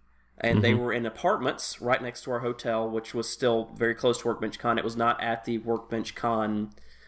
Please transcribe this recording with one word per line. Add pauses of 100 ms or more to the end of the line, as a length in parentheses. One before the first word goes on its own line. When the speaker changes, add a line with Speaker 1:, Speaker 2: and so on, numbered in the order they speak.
(380)
Speaker 1:
and
they
Speaker 2:
Mm-hmm.
Speaker 1:
were
in
apartments
right
next
to
our
hotel,
which
was
still
very
close
to
Workbench
Con.
It
was
not
at
the
Workbench
Con, (360)